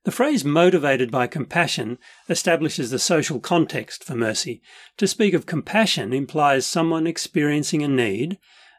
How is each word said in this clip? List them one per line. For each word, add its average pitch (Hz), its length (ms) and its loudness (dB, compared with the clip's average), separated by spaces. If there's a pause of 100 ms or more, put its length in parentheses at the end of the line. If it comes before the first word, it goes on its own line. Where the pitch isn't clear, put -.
The 190 80 -4
phrase 262 320 0
"motivated 147 680 4
by 123 180 0
compassion" 135 720 -4 (280)
establishes 160 600 0
the 123 100 -4
social 151 400 0
context - 640 -2
for 143 120 -10
mercy. 113 460 -4 (360)
To 202 100 2
speak 208 260 2
of 170 120 0
compassion 175 680 -2
implies 139 540 2
someone 165 420 0
experiencing 151 760 0
a 147 60 -2
need 127 520 0 (400)